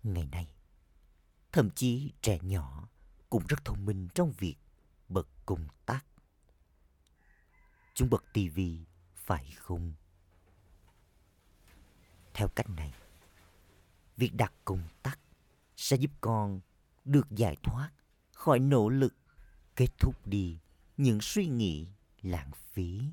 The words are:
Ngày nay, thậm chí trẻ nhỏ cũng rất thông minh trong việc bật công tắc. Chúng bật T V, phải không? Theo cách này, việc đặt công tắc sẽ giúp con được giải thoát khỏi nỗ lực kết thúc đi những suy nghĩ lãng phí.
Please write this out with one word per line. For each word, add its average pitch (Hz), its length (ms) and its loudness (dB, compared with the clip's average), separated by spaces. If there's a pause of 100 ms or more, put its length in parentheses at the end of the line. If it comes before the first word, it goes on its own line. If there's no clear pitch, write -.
Ngày 87 280 -2
nay, 85 240 -8 (960)
thậm 123 180 4
chí 127 520 -2
trẻ 95 200 0
nhỏ 82 480 -6 (400)
cũng 110 180 2
rất - 180 -2
thông 98 200 -4
minh 95 300 -2
trong 175 160 2
việc 90 240 -4 (520)
bật 90 200 0 (180)
công 82 220 -4 (180)
tắc. 131 200 -4 (1900)
Chúng 123 160 2
bật 113 140 2 (100)
T - 40 0 (180)
V, 92 40 -2 (560)
phải 71 420 -4
không? 87 360 -8 (2500)
Theo 104 220 0
cách 110 140 -4
này, 76 240 -6 (1200)
việc 95 180 0
đặt 98 180 0 (120)
công 90 220 -4 (160)
tắc 135 160 -6 (560)
sẽ - 200 0
giúp 135 160 0 (100)
con 104 400 -2 (440)
được 139 260 4
giải 104 320 2
thoát 131 280 -2 (420)
khỏi 135 260 4
nỗ 131 300 6
lực 135 240 2 (640)
kết 123 120 4 (120)
thúc - 280 0
đi 92 320 -2 (380)
những 117 240 4
suy 190 260 -2
nghĩ 92 400 0 (340)
lãng 76 300 -4
phí. 92 500 -6 (120)